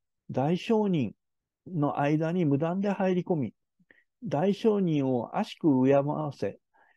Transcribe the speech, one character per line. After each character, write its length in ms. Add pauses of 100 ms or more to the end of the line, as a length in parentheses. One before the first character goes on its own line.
(320)
大 260
商 300
人 240 (560)
の 320
間 320
に 140
無 120
断 220
で 100
入 260
り 80
込 120
み、 180 (680)
大 300
商 260
人 280
を 300
悪 80
し 100
く 280
敬 120
わ 360
せ、 260 (400)